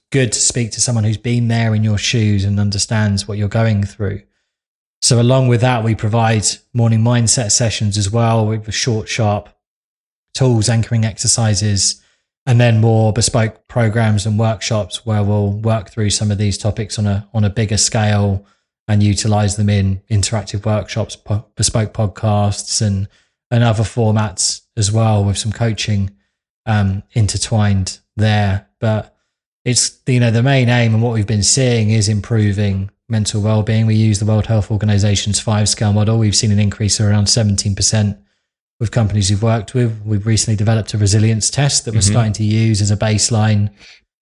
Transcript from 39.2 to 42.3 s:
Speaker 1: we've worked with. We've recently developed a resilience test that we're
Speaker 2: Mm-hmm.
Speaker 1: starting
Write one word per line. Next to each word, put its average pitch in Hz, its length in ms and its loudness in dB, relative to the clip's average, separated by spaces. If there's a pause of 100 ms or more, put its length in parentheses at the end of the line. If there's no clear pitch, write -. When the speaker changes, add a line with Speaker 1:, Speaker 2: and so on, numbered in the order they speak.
Speaker 1:
we've 101 120 0
worked 113 320 -2
with. 113 300 0
We've 104 200 -2
recently 110 320 0
developed 110 380 0
a 110 40 0
resilience 107 520 2
test 139 340 -2
that 113 80 -8
we're 110 80 0
Speaker 2:
Mm-hmm. 98 120 2
Speaker 1:
starting 110 220 2